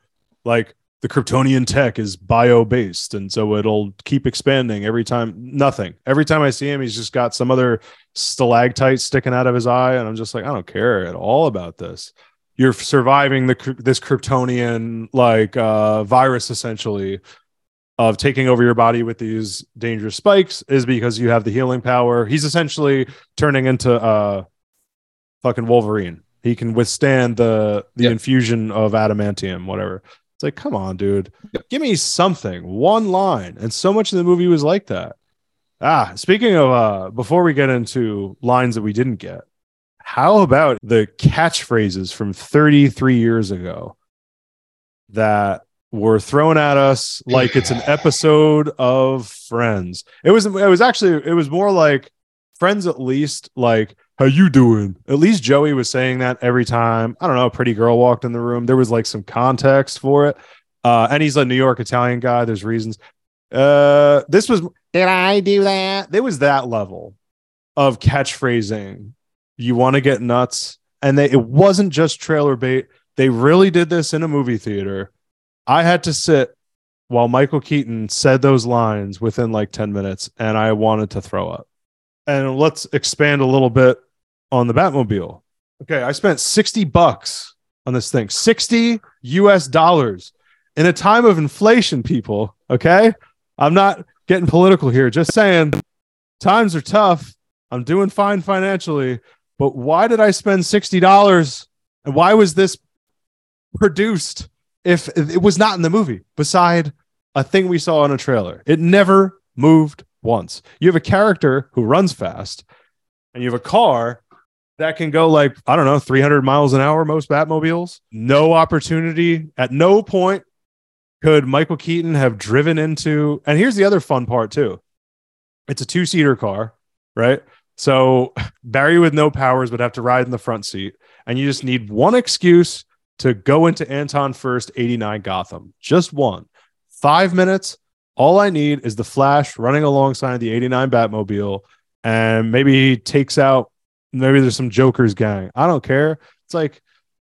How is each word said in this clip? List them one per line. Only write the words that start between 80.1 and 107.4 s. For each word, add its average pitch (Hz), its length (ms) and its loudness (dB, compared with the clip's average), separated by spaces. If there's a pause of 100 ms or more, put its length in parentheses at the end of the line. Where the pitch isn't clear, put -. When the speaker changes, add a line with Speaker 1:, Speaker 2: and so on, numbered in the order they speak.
Speaker 1:
and 110 200 -2
I 110 140 0
wanted 107 380 0
to 98 120 -10
throw 92 280 -8
up. 85 180 -16 (580)
And 135 320 -2
let's 151 340 0
expand 147 480 0
a 135 60 2
little 131 240 2
bit 127 260 4 (560)
on 123 140 2
the 117 80 -2
Batmobile. 117 640 -2 (400)
Okay, 143 220 -6
I 127 100 -4
spent 156 280 -2
sixty - 440 -2
bucks - 720 0 (320)
on 127 80 -4
this 120 160 -4
thing. 113 180 -2
Sixty 233 720 0 (220)
U 180 280 2
S 180 160 2
dollars 143 680 2 (420)
in 156 80 2
a 175 80 4
time 214 320 2
of 202 140 4
inflation, 180 640 0
people, 107 520 -4 (140)
okay? 180 460 4 (420)
I'm 147 160 2
not 196 320 2 (220)
getting 180 200 0
political 170 440 4
here, 127 180 2
just 151 240 -2
saying 175 400 2 (640)
times 196 380 2
are 147 60 -4
tough. 196 520 0 (360)
I'm 123 120 -6
doing 185 280 -2
fine 202 320 -2
financially, 170 760 -4 (380)
but 139 160 0
why 156 320 0
did 226 140 0
I 214 100 4
spend 190 360 -2
sixty 190 340 0
dollars? 185 640 4 (380)
And 139 100 -6
why 170 200 4
was 202 180 4
this 185 240 0 (1000)
produced 196 760 -4 (340)
if 175 320 0
it 165 240 -2
was 185 160 4
not 208 200 0
in 180 40 -4
the 165 80 0
movie, 165 360 -2 (120)
beside 170 560 0 (420)
a 139 80 0